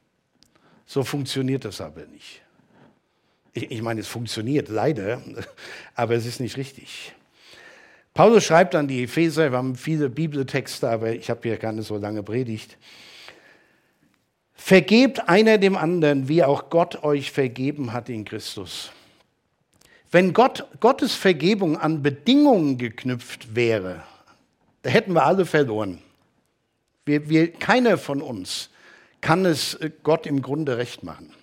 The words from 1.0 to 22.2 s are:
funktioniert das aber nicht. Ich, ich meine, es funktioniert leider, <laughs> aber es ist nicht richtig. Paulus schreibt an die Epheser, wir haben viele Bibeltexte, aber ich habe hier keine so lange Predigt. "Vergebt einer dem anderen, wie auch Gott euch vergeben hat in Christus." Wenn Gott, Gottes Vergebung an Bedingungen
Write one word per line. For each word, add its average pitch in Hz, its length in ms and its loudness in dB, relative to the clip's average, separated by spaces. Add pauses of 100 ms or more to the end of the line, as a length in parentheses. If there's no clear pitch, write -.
funktioniert 135 640 -4
das 101 160 -10
aber 78 240 -14
nicht. - 360 -20 (1120)
Ich, 110 180 -10
ich 113 100 -8
meine, 117 200 -6
es 98 60 -10
funktioniert 117 600 -4
leider, 110 540 -4 (360)
<laughs> - 380 -18
aber 117 200 0
es 117 100 -2
ist 117 140 -10
nicht 120 180 -8
richtig. - 560 -14 (1000)
Paulus 202 300 8
schreibt 180 320 4
an 147 120 0
die 131 160 -2
Epheser, 156 480 0
wir 123 60 -2
haben 127 180 -4
viele 147 340 -2
Bibeltexte, 139 800 -4
aber 113 240 -2
ich 117 160 -10
habe 117 140 -4
hier 110 140 -4
keine 110 240 -8
so 107 160 -8
lange 104 260 -6
Predigt. 113 540 -8 (1800)
"Vergebt 208 720 4
einer 220 300 6
dem 190 180 2
anderen, 156 520 2
wie 160 160 4
auch 143 260 0
Gott 170 340 0
euch 147 280 -2
vergeben 131 600 -4
hat 117 180 -8
in 110 140 -8
Christus." - 680 -12 (1160)
Wenn 180 240 4
Gott, 262 340 2 (120)
Gottes 262 360 2
Vergebung 180 600 2
an 160 280 -2
Bedingungen 180 720 4